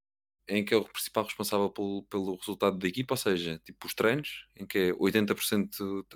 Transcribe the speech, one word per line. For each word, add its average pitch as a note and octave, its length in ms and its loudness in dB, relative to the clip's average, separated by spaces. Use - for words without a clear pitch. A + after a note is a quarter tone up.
em G#2 160 2
que A2 100 0
é - 20 8
o G2+ 80 4
principal - 400 -4
responsável G2+ 460 0
pelo, G2+ 340 -4
pelo F#2+ 320 -4
resultado G2 400 0
da F#2 120 0
equipa, B2+ 260 -2
ou A#2+ 40 -4
seja, E2+ 460 0
tipo, - 220 -16
os - 80 -8
treinos, B2 520 0
em G2 100 -10
que - 120 -2
é F2+ 200 4
oitenta G#2 360 4
por - 100 -6
cento G2 720 -2